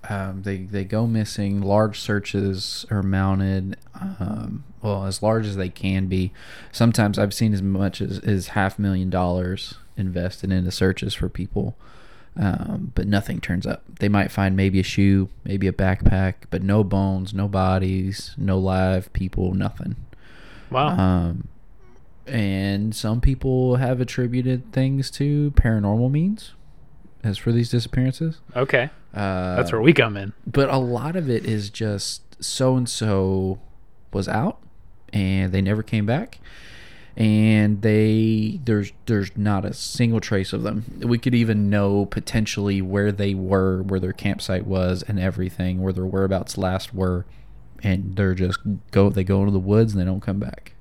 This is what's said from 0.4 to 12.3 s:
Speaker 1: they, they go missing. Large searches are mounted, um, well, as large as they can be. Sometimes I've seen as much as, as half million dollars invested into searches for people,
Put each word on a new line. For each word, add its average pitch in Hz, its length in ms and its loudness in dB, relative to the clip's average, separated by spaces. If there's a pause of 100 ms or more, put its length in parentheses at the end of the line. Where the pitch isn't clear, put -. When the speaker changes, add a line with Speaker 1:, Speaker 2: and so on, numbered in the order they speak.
Speaker 1:
they, 98 160 -4
they 95 260 -6
go 110 220 -2
missing. 107 560 -2
Large 101 380 2
searches 101 880 -2
are 101 120 0
mounted, 95 760 0 (180)
um, 113 720 -8 (180)
well, 101 240 -2
as 95 160 -4
large 110 240 2
as 98 100 -4
they 92 140 -2
can 95 380 -2
be. 92 240 0 (400)
Sometimes 110 460 4
I've 101 140 2
seen 107 220 2
as 95 80 0
much 98 400 0
as, 98 160 -4
as 98 300 -2
half 98 300 0
million 95 320 0
dollars 92 640 -2 (220)
invested 92 560 -2
into 90 180 2
searches - 440 0
for 95 140 -4
people, - 480 -4 (600)